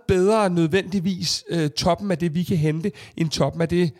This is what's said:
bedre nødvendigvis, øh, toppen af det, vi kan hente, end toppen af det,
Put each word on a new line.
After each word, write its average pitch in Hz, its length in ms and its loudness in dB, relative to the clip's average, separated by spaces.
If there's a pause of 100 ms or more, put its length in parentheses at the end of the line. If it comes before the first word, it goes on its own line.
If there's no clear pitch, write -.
bedre 196 420 4
nødvendigvis, 180 1000 0
øh, 160 200 0
toppen 185 400 -2
af 170 80 0
det, 165 160 -2
vi 180 80 0
kan 190 140 -2
hente, 160 360 0 (240)
end 165 140 -2
toppen 156 320 -2
af 165 60 0
det, 170 320 0